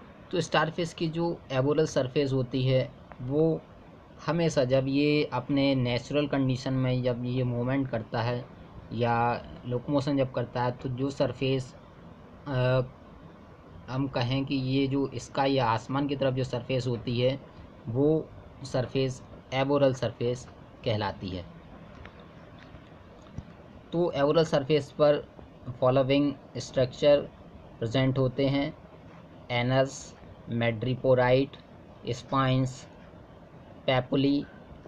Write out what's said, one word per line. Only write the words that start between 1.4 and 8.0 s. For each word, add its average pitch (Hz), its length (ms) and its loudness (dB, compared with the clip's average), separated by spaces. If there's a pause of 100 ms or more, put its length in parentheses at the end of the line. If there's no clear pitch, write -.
एबोरल 143 340 2
सरफेस 139 480 0
होती 131 340 0
है, 131 240 2 (300)
वो 156 400 2 (640)
हमेशा 156 380 2
जब 131 240 2
ये 147 460 4
अपने 139 420 2
नेचुरल 127 520 0
कंडीशन 131 460 0
में 127 300 0
जब 123 220 0
ये 123 180 0
मूवमेंट 127 460 0
करता 113 320 -4